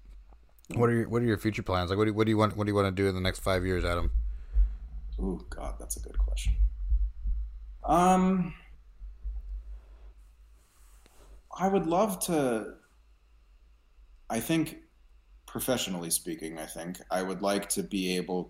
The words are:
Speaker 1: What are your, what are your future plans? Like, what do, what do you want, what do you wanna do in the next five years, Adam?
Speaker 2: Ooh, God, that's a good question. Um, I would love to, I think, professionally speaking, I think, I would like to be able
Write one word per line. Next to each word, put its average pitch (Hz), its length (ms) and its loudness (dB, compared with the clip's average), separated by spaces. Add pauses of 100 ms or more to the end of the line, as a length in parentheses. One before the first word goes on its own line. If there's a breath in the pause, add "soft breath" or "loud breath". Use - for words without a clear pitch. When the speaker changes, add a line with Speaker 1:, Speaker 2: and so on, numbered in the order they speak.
(720)
Speaker 1:
What 120 160 6
are 120 40 4
your, 117 140 2
what 117 140 0
are 120 40 2
your 107 120 4
future 110 260 -2
plans? 90 280 0
Like, 98 60 2
what 107 80 4
do, 107 80 2
what 110 120 4
do 110 60 4
you 107 60 4
want, 104 200 4
what 104 80 0
do 104 60 0
you 101 40 2
wanna 98 160 4
do 98 160 2
in 95 60 2
the 92 80 -4
next 92 180 0
five 92 240 2
years, 90 220 0
Adam? 87 240 0 (1120 loud breath)
Speaker 2:
Ooh, 92 300 -4
God, - 300 -8
that's - 180 -8
a - 20 -10
good - 180 -10
question. - 360 2 (1300)
Um, 185 680 4 (3000 loud breath)
I 185 100 2
would 190 200 2
love 185 380 2
to, 127 500 0 (1500)
I 113 100 -2
think, 160 400 0 (680)
professionally 95 640 -4
speaking, 82 480 -6
I 78 60 -8
think, 85 340 -10 (100)
I 92 140 0
would 92 180 -4
like 101 280 0
to 101 120 -2
be 92 360 -2
able 90 320 -2